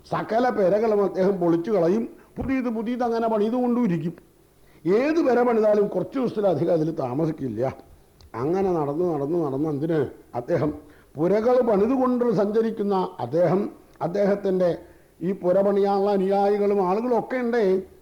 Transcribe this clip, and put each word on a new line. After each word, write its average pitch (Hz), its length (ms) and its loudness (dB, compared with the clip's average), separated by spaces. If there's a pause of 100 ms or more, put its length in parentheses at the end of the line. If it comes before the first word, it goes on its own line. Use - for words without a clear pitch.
സകല 208 400 0
പെരകളും 208 540 2
അദ്ദേഹം 185 340 0
പൊളിച്ചു 170 340 0
കളയും. 196 380 2 (280)
പുതിയത്, 247 320 -2
പുതിയത് 226 340 -4
അങ്ങനെ 233 240 -2
പണിതുകൊണ്ടും 240 560 0
ഇരിക്കും. 170 300 -2 (840)
ഏത് 311 300 2
പെര 240 160 2
പണിതാലും 214 460 2
കുറച്ച് 185 320 -4
ദിവസത്തിലധികം 185 540 0
അതിൽ 160 180 0
താമസിക്കില്ല. 131 840 -4 (600)
അങ്ങനെ 180 380 0
നടന്ന്, 160 400 -2
നടന്ന്, 151 320 -2
നടന്ന് 139 240 -2
എന്തിന് 147 400 -2 (260)
അദ്ദേഹം 151 380 -2 (420)
പുരകൾ 214 460 2
പണിതുകൊണ്ട് 240 680 2
സഞ്ചരിക്കുന്ന 208 800 0 (100)
അദ്ദേഹം, 170 500 0 (320)
അദ്ദേഹത്തിൻ്റെ 190 760 0 (440)
ഈ 175 100 -2
പുര 180 300 0
പണിയാനുള്ള 202 500 2
അനുയായികളും 202 760 2
ആളുകളും 220 320 0
ഒക്കെ 233 180 -4
ഉണ്ടേ, 220 460 0 (180)